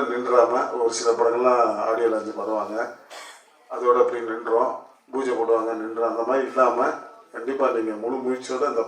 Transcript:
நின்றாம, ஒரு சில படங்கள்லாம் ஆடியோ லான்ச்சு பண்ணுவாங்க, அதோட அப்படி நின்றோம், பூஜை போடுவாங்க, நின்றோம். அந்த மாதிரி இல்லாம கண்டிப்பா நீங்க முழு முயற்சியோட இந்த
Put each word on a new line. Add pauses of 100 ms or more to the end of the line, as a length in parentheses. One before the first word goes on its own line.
(100)
நின்றாம, (280)
ஒரு
சில
படங்கள்லாம்
ஆடியோ
லான்ச்சு
பண்ணுவாங்க, (960)
அதோட
அப்படி
நின்றோம், (420)
பூஜை
போடுவாங்க,
நின்றோம்.
அந்த
மாதிரி
இல்லாம (540)
கண்டிப்பா
நீங்க
முழு
முயற்சியோட
இந்த